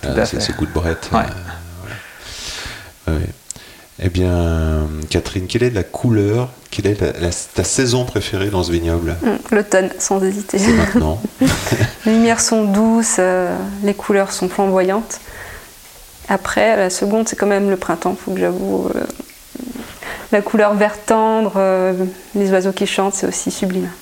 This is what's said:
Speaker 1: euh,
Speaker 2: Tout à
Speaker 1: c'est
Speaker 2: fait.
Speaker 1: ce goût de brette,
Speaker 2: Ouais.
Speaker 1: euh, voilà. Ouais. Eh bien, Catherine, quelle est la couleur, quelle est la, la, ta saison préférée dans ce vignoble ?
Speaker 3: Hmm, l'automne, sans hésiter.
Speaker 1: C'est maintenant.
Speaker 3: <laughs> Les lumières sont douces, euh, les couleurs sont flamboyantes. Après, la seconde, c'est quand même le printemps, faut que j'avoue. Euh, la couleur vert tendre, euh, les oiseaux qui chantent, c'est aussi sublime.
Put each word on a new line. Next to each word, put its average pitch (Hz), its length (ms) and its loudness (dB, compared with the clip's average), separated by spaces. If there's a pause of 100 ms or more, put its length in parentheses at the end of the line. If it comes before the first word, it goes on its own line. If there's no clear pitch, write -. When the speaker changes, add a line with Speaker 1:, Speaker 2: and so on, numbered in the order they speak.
Speaker 1:
euh, 69 80 -2
Speaker 2:
Tout 71 60 2
à 110 40 4
Speaker 1:
c'est - 140 -4
Speaker 2:
fait. - 40 -2
Speaker 1:
ce - 100 -2
goût - 140 -2
de - 60 -8
brette, 82 400 -2
Speaker 2:
Ouais. 113 80 4
Speaker 1:
euh, - 640 -8 (1200)
voilà. 80 160 0
Ouais. 87 60 -2 (760)
Eh 92 60 2
bien, 82 800 2 (200)
Catherine, 92 380 -2
quelle 117 160 0
est 123 80 4
la 117 140 0
couleur, 113 640 2 (240)
quelle 98 160 0
est 101 120 0
la, 85 120 0
la, 87 180 -2 (240)
ta 98 80 0
saison 123 420 2
préférée 101 440 -2
dans 95 160 0
ce 82 80 -2
vignoble ? 85 500 0
Speaker 3:
Hmm, 226 320 0
l'automne, 190 340 4 (120)
sans 196 240 0
hésiter. 196 340 -2
Speaker 1:
C'est 208 140 4
maintenant. 214 500 2 (180)
Speaker 3:
<laughs> - 640 0
Les 220 80 4
lumières 226 280 4
sont 220 240 2
douces, 226 560 4
euh, 185 360 2 (280)
les 202 100 2
couleurs 196 380 2
sont - 160 -2
flamboyantes. 190 720 2 (1080)
Après, 208 480 2
la 190 140 2
seconde, 214 380 0
c'est - 80 -4
quand 202 100 0
même 202 240 2
le 190 60 2
printemps, 185 460 -2
faut - 100 -6
que 185 80 -2
j'avoue. 190 560 0
Euh, - 40 -2 (1300)
la 208 100 4
couleur 208 320 2
vert 208 220 2 (100)
tendre, 220 500 2
euh, 190 360 2 (420)
les 202 160 2
oiseaux 190 220 2
qui 196 140 0
chantent, 190 280 0
c'est - 140 -2
aussi - 240 -4
sublime. 185 360 -2 (140)